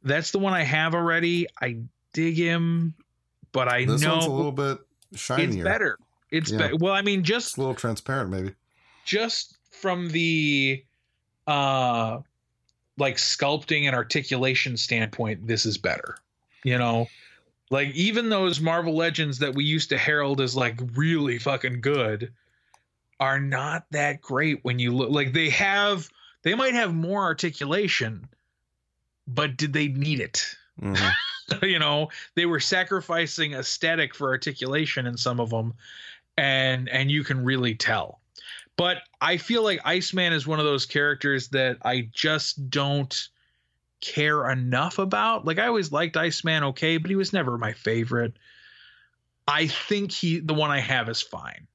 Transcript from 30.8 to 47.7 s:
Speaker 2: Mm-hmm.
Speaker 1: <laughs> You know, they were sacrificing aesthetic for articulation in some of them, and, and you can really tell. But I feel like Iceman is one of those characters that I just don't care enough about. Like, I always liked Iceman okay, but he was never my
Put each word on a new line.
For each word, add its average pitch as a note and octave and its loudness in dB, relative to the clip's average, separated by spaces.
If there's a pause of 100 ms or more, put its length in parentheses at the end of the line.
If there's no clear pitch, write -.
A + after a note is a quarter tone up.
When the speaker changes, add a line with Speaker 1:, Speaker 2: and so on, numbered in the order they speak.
Speaker 2:
Mm-hmm. G2 0
Speaker 1:
<laughs> - 2 (460)
You F#3 2
know, D3+ 2 (280)
they F3 2
were E3 2
sacrificing E3+ 0
aesthetic D#3 -2
for C#3 -2
articulation C3+ -2
in A#2+ -4
some B2 0
of A#2 0
them, A2+ -2 (640)
and, C3 2
and C3+ 0
you D3 2
can C3 -2
really B2 2
tell. - -2 (560)
But F3 0 (200)
I D#3+ 2
feel A3+ 0
like G3+ 2
Iceman F3+ 0
is D3 0
one D#3 0
of D3+ 2
those C#3 2
characters C#3+ 0
that C3 0
I B2 0
just D3+ -2
don't C#3+ -2 (720)
care D3+ 0
enough B2+ 0
about. G3 0
Like, D#3+ 0
I A3+ 2
always G#3 0
liked D#3+ -2
Iceman D#3+ 0
okay, D#3 0
but D#3+ -2
he G3 2
was F#3+ -2
never C3 0
my A2 -2